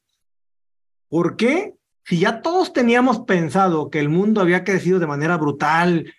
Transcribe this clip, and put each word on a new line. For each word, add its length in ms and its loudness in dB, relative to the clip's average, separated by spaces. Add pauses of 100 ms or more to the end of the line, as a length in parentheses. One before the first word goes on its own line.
(1080)
¿Por 280 -2
qué? 400 -2 (280)
Si 140 -2
ya 240 0
todos 320 -2
teníamos 460 2
pensado 720 0
que 80 -4
el 100 0
mundo 320 2
había 220 2
crecido 340 0
de 80 0
manera 320 -2
brutal, 800 0